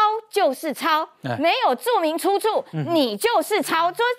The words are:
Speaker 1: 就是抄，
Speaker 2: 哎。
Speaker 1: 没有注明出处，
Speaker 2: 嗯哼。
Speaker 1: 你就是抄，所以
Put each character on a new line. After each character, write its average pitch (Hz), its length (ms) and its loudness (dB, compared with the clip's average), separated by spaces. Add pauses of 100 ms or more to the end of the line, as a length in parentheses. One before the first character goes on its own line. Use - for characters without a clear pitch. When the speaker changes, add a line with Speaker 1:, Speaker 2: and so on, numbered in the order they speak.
(300)
Speaker 1:
就 339 240 2
是 285 200 -6
抄， 311 340 0 (160)
Speaker 2:
哎。 120 160 -4
Speaker 1:
没 330 140 2 (120)
有 285 80 2
注 415 280 0
明 320 160 0
出 392 200 0
处， 392 240 0 (120)
Speaker 2:
嗯 156 100 -4
哼。 339 100 -2
Speaker 1:
你 262 220 2
就 415 260 2
是 392 200 0
抄， 330 320 0
所 453 100 -2
以 480 40 2 (120)